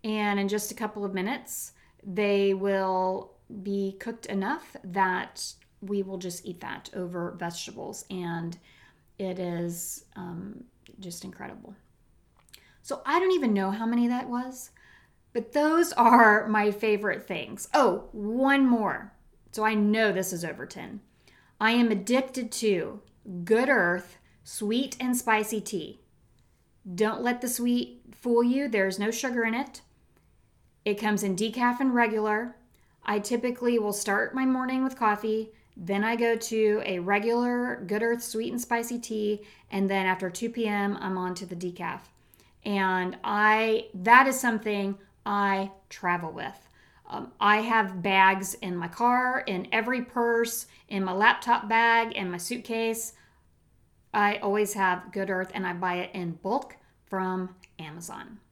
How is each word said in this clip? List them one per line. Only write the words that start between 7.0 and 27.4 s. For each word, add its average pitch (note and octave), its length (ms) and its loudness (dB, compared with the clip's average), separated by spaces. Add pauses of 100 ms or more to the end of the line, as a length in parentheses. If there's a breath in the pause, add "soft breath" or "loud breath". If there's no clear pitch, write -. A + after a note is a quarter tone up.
vegetables. - 800 -10
And E3+ 440 -6 (600 soft breath)
it F#3 220 -6
is, F3 680 -6 (100)
um, F#3 480 -12 (360)
just F3 240 -12
incredible. - 500 -16 (1080 loud breath)
So - 220 -8
I D4+ 140 2
don't F#4 120 4
even C#4 220 4
know G3 180 2
how A3 140 -4
many A#3+ 240 2
that B3 200 -2
was, B3+ 400 -8 (640 soft breath)
but A3+ 200 -4
those D#4+ 400 4
are A3+ 540 8
my G#3+ 220 2
favorite G#3 580 0
things. E3+ 460 -10
Oh, G#3+ 380 4
one C4 560 2
more. G#3 460 0 (380)
So A3 120 -4
I A3 100 2
know G#3+ 380 4
this F#3 200 -2
is F3 140 -6
over D#3 220 -10
ten. - 340 -14 (580 soft breath)
I A3 120 4
am A#3 200 6
addicted A#3+ 600 0
to G3+ 500 -2 (420)
Good A3 240 4
Earth F3+ 520 2 (240 soft breath)
sweet A#3 560 -4
and B3 180 0
spicy A3 420 0
tea. F3 420 -8 (920)
Don't G#3+ 300 0
let A#3+ 180 0